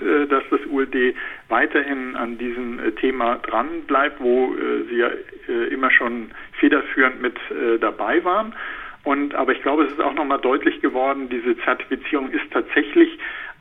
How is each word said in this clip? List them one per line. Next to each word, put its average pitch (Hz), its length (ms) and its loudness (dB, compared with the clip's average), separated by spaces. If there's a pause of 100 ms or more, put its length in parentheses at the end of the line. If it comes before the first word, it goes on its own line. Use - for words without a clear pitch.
äh, 147 260 2
dass 139 240 2
das 143 160 2
U 139 140 0
L 135 60 2
D 127 280 2 (340)
weiterhin 135 680 0
an 120 220 -6
diesem, 120 400 -6
äh, 110 140 0
Thema 127 440 0
dran 147 500 -2
bleibt, 143 340 2
wo, 127 340 4
äh, 117 340 -2
Sie 120 80 -2
ja, 117 140 2 (380)
äh, 117 200 -2
immer 131 220 0
schon 120 400 0 (280)
federführend 135 640 2
mit, 123 160 -2 (140)
äh, 123 280 2
dabei 110 460 0
waren. 214 300 0 (500)
Und, 143 300 0
aber 131 180 2
ich - 100 -2
glaube, 147 220 4
es 135 80 -2
ist - 80 -6
auch 147 140 0
nochmal 143 260 0
deutlich 139 400 2
geworden, 135 480 0
diese 120 300 0
Zertifizierung 131 720 -2
ist - 200 -4
tatsächlich 147 680 4 (420)